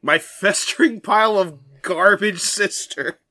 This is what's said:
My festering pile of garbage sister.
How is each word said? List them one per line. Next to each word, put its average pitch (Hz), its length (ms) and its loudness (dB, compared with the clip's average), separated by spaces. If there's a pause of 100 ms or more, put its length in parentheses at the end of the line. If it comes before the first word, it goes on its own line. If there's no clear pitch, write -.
My 147 160 2
festering - 800 -2
pile 214 380 2
of 170 200 -2 (240)
garbage 190 580 2
sister. - 800 -6 (100)